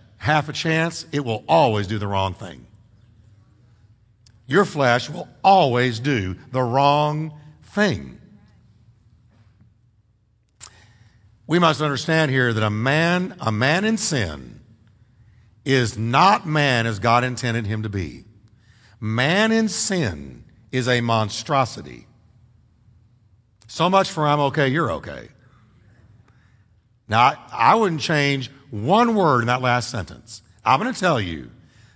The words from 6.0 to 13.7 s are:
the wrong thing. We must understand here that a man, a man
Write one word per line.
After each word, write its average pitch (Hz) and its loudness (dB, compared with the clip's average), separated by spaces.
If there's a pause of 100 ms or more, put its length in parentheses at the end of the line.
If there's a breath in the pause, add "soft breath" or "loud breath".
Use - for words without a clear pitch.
the 127 -2
wrong 147 0 (240 loud breath)
thing. 85 -4 (3250 loud breath)
We 165 0
must 156 2
understand 151 0
here 127 2
that 110 0
a 107 2
man, 160 -2
a 120 -2
man 143 0